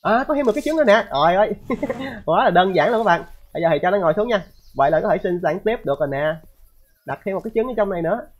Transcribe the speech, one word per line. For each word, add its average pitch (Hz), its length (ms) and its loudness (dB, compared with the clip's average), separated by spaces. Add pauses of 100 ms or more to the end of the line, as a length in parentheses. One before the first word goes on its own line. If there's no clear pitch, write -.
À, 226 260 0
có 302 80 0
thêm 277 100 0
một 226 100 4
cái 294 60 -4
trứng 311 160 -2
nữa 302 60 2
nè. 214 300 4
Trời 160 220 4
ơi. 208 180 2 (160)
<laughs> 254 560 -6
Quá 180 180 2
là 233 60 4
đơn 185 260 2
giản 160 160 2
luôn 220 80 0
các 226 60 -2
bạn. 170 180 2 (300)
Bây 165 100 -4
giờ 165 80 2
thì 147 100 2
cho 180 100 0
nó 202 60 2
ngồi 175 180 2
xuống 214 120 -2
nha. 202 160 -2 (320)
Vậy 139 160 2
là 156 100 2
có 208 80 -2
thể 160 140 2
sinh 175 200 -2
sản 165 160 -2
tiếp 226 260 -2
được 139 140 -2
rồi 151 120 -2
nè. 151 240 -2 (680)
Đặt 139 200 -8
thêm 190 100 -4
một 165 80 -6
cái 226 120 -8
trứng 220 120 0
ở 254 100 -8
trong 202 120 0
này 175 120 -4
nữa. 185 200 -2 (180)